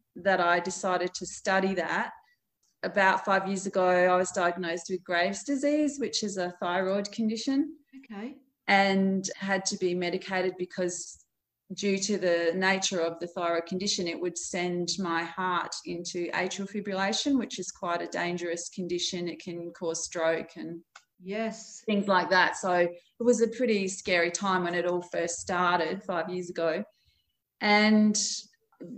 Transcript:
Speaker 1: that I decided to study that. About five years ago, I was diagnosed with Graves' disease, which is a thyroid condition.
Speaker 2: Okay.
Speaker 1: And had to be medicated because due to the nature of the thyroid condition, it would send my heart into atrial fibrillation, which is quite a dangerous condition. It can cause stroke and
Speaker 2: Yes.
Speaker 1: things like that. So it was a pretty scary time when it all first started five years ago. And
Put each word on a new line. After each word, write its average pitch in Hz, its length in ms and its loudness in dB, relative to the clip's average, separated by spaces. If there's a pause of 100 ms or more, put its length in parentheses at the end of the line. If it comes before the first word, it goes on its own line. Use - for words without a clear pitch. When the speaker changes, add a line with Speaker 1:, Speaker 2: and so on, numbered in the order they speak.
(160)
Speaker 1:
that 180 240 2
I 175 200 4
decided 180 560 -2
to 185 100 -6
study 190 480 0
that. 180 380 -2 (720)
About 190 420 2
five 190 220 2
years 190 180 -2
ago, 185 220 2
I 180 280 6
was 185 160 2
diagnosed 175 580 -2
with 185 140 -4
Graves' 185 400 0
disease, 285 560 2
which 220 240 -2
is 196 140 -4
a 180 240 -2
thyroid 190 500 0
condition. 233 640 -2 (380)
Speaker 2:
Okay. 214 240 -10 (320)
Speaker 1:
And 190 600 4 (100)
had 196 280 -2
to 202 120 -2
be 180 180 -2
medicated 185 640 -2
because 180 580 -6 (560)
due 196 240 0
to 196 220 0
the 170 340 2
nature 190 460 2
of 165 200 -2
the 175 80 -6
thyroid 170 380 -2
condition, 185 420 -2
it 170 120 -6
would 175 180 -4
send 175 520 -2 (100)
my 170 240 -2
heart 180 500 -4 (120)
into 175 460 -6
atrial 190 400 -4
fibrillation, 202 680 0
which - 180 -4
is - 140 -8
quite 170 320 -4
a 170 40 -6
dangerous 175 600 -4
condition. 175 580 -4
It 160 140 -8
can 170 300 -8
cause 165 340 -6
stroke 165 520 -2
and 165 220 -10 (440)
Speaker 2:
Yes. 208 600 -8
Speaker 1:
things 202 220 2
like 180 220 4
that. 180 280 4
So 185 180 0
it 175 180 4 (260)
was 233 220 4
a 226 60 4
pretty 208 400 0
scary 180 440 2
time 185 320 0
when 175 120 -2
it 170 100 0
all 180 160 0
first 170 380 -4
started 180 640 0
five 175 260 -2
years 180 200 -6
ago. 170 340 0 (800)
And 214 580 6 (800)